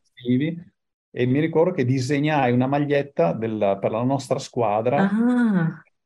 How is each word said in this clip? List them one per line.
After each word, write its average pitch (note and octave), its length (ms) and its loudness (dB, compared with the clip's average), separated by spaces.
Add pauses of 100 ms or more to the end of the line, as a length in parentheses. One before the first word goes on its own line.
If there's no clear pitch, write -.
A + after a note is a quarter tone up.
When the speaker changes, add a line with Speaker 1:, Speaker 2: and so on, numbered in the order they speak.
Speaker 1:
estivi, B2+ 540 -2 (540)
e B2 160 -2
mi B2+ 140 2
ricordo D#3+ 320 2
che C#3 140 -2
disegnai C3+ 680 0
una B2+ 160 2
maglietta C#3+ 680 0
del, G#2+ 480 -2
per G#2+ 100 -2
la A2 120 -2
nostra C3 360 -2
squadra, A#2 600 -2
Speaker 2:
Ah. G#3 800 0 (240)